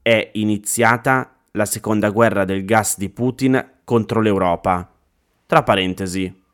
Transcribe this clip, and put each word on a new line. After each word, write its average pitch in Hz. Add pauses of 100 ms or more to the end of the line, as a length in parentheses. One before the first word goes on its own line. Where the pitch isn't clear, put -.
È 113
iniziata 117 (140)
la 104
seconda 107
guerra 101
del 98
gas 98
di 95
Putin 127 (120)
contro 113
l'Europa, 92 (540)
tra 156
parentesi 92 (120)